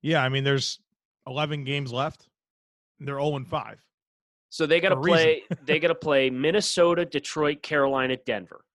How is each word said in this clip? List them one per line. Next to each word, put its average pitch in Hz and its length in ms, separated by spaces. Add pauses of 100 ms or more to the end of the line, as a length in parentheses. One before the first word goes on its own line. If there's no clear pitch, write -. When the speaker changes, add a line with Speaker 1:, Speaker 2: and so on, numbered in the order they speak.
Speaker 1:
Yeah, 151 220
I 131 60
mean, 135 140
there's 139 360 (460)
eleven 147 380
games 139 280
left. 139 360 (720)
They're 139 200
oh 147 180
and 123 100
five. 110 320 (720)
Speaker 2:
So - 160
they 160 140
gotta 185 160
Speaker 1:
For 131 40
a 139 40
reason. 170 140
Speaker 2:
play, 160 260 (120)
Speaker 1:
<laughs> 139 100
Speaker 2:
they 151 140
gotta 160 160
play 139 340
Minnesota, 170 760
Detroit, 147 580
Carolina, 135 640
Denver. 101 380 (120)